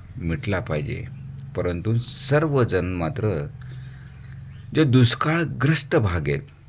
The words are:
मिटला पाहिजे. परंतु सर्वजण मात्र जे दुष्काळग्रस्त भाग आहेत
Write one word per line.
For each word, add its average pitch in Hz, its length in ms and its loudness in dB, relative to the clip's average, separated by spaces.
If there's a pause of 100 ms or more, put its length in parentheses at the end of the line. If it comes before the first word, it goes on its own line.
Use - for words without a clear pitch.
(180)
मिटला 87 420 0
पाहिजे. 76 440 -2 (520)
परंतु 90 440 0
सर्वजण 127 920 2
मात्र 90 420 0 (1400)
जे 151 80 6
दुष्काळग्रस्त 139 1120 4
भाग 90 320 2
आहेत 71 140 0 (280)